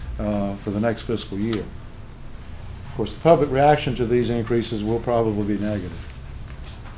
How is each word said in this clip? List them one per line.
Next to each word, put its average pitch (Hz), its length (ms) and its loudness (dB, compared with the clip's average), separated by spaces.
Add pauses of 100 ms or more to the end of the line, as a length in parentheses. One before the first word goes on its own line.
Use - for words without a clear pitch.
(200)
uh, 101 380 0
for - 120 -6
the 104 100 0
next 113 220 0
fiscal 104 380 -4
year. 110 260 0 (1200)
Of - 80 -8
course, 110 160 -2
the - 60 -12
public 156 320 6
reaction 143 440 6
to 120 100 0
these 117 240 2
increases 117 540 0
will 113 160 0
probably 110 560 2
be 95 80 -2
negative. 101 360 -4 (1000)